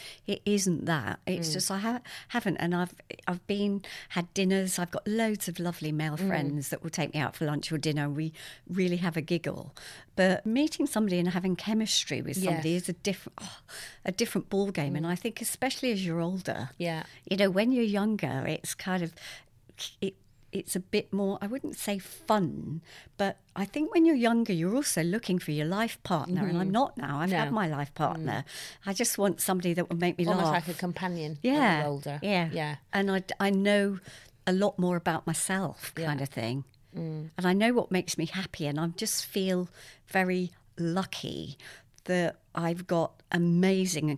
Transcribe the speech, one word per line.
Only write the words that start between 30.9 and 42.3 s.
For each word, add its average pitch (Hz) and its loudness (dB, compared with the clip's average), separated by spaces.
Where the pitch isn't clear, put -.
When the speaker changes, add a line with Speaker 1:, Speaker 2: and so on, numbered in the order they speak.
Speaker 2:
when 254 2
Speaker 1:
Yeah. 220 4
Speaker 2:
you're 147 0
older. 143 -4
Speaker 1:
Yeah. 180 2
Speaker 2:
Yeah. 151 -2
Speaker 1:
And 196 2
I, 190 0
I 196 2
know 202 4
a 185 2
lot 196 2
more 180 2
about 165 0
myself 175 -2
kind 151 -2
Speaker 2:
Yeah. 139 0
Speaker 1:
of 135 -4
thing. 120 -4
Speaker 2:
Mm. 160 -6
Speaker 1:
And 180 0
I 180 6
know 220 4
what 240 0
makes - -2
me 165 0
happy, 180 -6
and 147 -2
I 170 0
just 170 -4
feel 185 0
very 185 0
lucky 165 -4
that 180 0